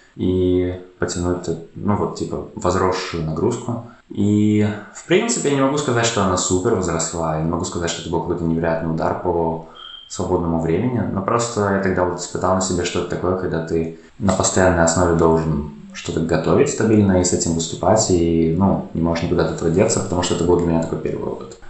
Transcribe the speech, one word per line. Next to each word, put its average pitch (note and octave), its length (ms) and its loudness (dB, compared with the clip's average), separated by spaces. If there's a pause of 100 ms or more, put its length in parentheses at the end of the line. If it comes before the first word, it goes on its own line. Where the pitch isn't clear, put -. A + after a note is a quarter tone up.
(160)
и F2+ 580 0 (240)
потянуть, F2 500 -2 (280)
ну, F#2 200 0
вот, E2 200 -4
типа, D#2+ 300 -6 (100)
возросшую F#2 680 -2
нагрузку. G#2 600 -2 (260)
И, G#2 560 2 (280)
в - 120 -18
принципе, F#3 440 2
я C#3+ 60 2
не C3+ 60 0
могу C#3 160 2
сказать, A#2 280 0
что G2+ 180 0
она F#2 120 2
супер F#2 380 0
возросла, E2 640 -2
я D#2 60 -2
не E2 80 0
могу E2+ 140 -2
сказать, E2+ 260 -4
что - 120 -8
это E2 80 -8
был E2+ 120 0
какой-то E2+ 220 -2
невероятный E2 460 0
удар E2 320 -2
по E2 460 -2 (400)
свободному E2+ 520 0
времени, G2+ 420 0 (100)
но F#2+ 100 -2
просто G#2 520 0
я F#2+ 80 2
тогда F2+ 220 2
вот F2 160 -2
испытал F2+ 340 0
на F#2+ 80 0
себе F2 220 0
что-то - 300 -2
такое, F2+ 220 0
когда D#2+ 280 -4
ты E2 340 -2 (200)
на G2 140 0
постоянной F#2 520 4
основе E2+ 300 2
должен D#2+ 580 2 (200)
что-то - 280 -6
готовить E2 500 2
стабильно G2+ 500 4
и F2 40 2
с - 100 2
этим E2+ 180 0
выступать, E2+ 580 0
и, E2 480 4
ну, F#2+ 360 2
не E2 80 -2
можешь E2+ 220 0
никуда E2+ 200 0
от D#2 80 -2
этого E2+ 180 -2
деться, F#2+ 300 2
потому F2 220 -2
что F2 140 0
это E2+ 80 0
был F2 120 6
для E2+ 120 2
меня E2 140 2
такой - 180 -4
первый - 300 -6
опыт. - 280 -12 (120)